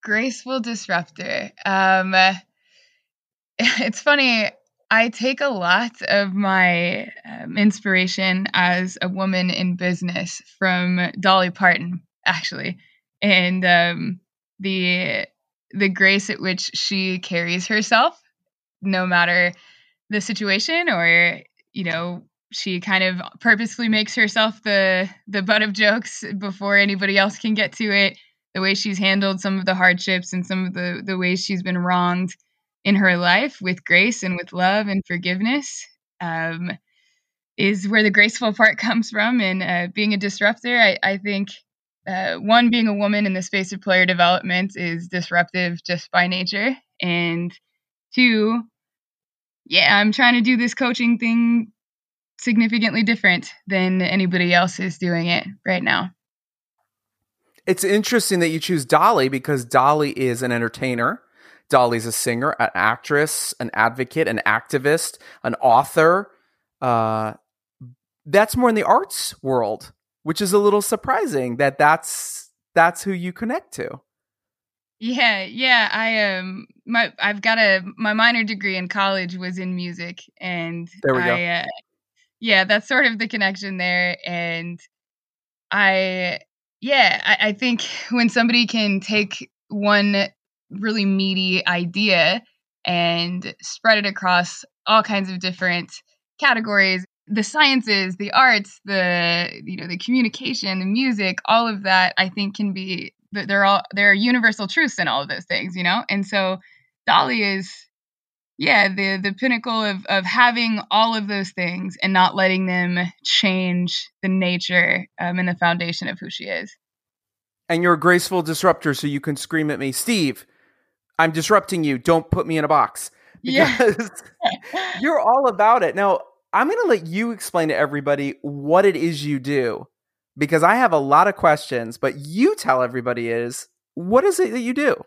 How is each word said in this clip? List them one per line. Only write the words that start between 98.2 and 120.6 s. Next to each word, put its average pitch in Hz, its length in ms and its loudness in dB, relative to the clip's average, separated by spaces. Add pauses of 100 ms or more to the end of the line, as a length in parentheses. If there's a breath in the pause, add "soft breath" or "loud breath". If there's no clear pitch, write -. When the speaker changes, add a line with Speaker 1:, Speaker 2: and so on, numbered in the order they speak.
Speaker 1:
arts, 233 540 2
the, 175 640 0 (160)
you 185 120 -10
know, 175 100 -10
the 175 100 -8
communication, 226 840 -2
the 185 60 -4
music, 208 600 0
all 233 220 2
of 202 160 -6
that, 185 340 2
I 185 120 -2
think 196 260 -6
can 202 180 -4
be, 190 400 -8 (200)
th-, 202 140 -8
they're 196 180 2
all, 196 160 4 (120)
there 202 180 4
are - 20 8
universal 220 540 2
truths 302 320 -2
in 170 80 0
all 135 160 -2
of - 60 -10
those 147 160 -8
things, 175 300 -6
you 180 80 -4
know? 185 260 0
And 196 160 -2
so 190 320 -2 (500 soft breath)
Dolly 240 340 2
is, 196 300 -2 (840)
yeah, 196 300 4
the, 196 340 -2
the 196 120 -4
pinnacle 233 500 -2
of, 202 240 -4
of 190 180 0
having 233 640 2
all 226 260 2
of 214 120 -4
those 196 240 -4
things 180 500 -6
and 190 100 -2
not 185 240 4
letting 190 300 2
them 180 320 0 (260)
change 180 840 -2 (140)
the 190 60 0
nature, 180 760 0 (140)
um, 175 160 -4
and 180 100 -2
the 175 80 -2
foundation 170 520 -2
of 180 120 -10
who - 100 -14
she - 160 -12
is. 90 300 -6 (920)
Speaker 2:
And 170 140 0
you're 175 100 4
a 160 60 0
graceful 175 420 2
disruptor, 160 540 0
so - 100 -8
you 143 160 -4
can 143 140 -4
scream 156 340 -4
at 139 80 -4
me, 135 140 -4
"Steve, 165 560 -2 (720)